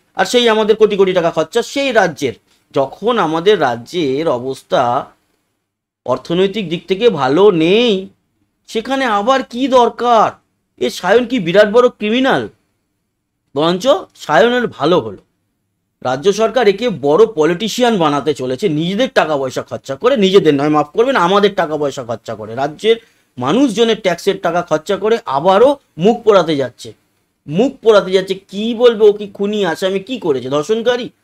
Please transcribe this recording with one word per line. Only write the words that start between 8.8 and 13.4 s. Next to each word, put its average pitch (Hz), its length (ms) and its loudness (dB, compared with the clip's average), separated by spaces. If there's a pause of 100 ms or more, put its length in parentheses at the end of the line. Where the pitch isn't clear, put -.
আবার 233 380 0
কি 254 240 -6
দরকার? 233 640 2 (460)
এ 247 120 -2
সায়ন 220 360 0
কি 247 140 -2
বিরাট 196 320 2
বড় 247 180 4
ক্রিমিনাল? 208 600 -2 (1080)